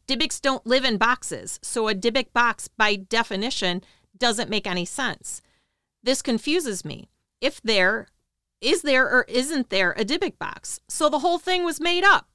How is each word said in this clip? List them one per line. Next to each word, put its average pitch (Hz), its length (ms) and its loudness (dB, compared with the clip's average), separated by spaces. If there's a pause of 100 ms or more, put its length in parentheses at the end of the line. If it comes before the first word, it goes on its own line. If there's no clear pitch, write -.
"Dybbuks 269 340 -4
don't 269 260 0
live 254 200 2
in 233 100 2
boxes, 190 640 -2
so - 260 -4
a 214 80 0
Dybbuk 233 380 0
box, 240 340 0
by 208 300 2
definition, 196 840 -2 (340)
doesn't 240 320 0
make 214 180 -4
any 180 200 -2
sense. - 560 -6 (600)
This 262 200 0
confuses 277 640 -2
me. - 260 -12 (300)
If - 220 -4
there, 214 460 2 (520)
is 294 220 2
there 262 260 4
or 247 200 4
isn't 262 420 -2
there 185 220 2
a 226 120 -2
Dybbuk 320 340 -2
box? - 500 -10
So - 200 0
the 294 120 2
whole 339 180 2
thing 359 260 0
was 330 160 -4
made 349 220 0
up?" 392 320 4